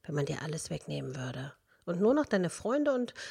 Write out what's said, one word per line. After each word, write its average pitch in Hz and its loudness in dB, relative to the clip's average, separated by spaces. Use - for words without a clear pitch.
wenn 151 -6
man 147 2
dir 147 -2
alles 156 -6
wegnehmen 139 -4
würde 131 -6
und 175 -2
nur 226 6
noch 294 4
deine 185 2
Freunde 285 2
und 247 -2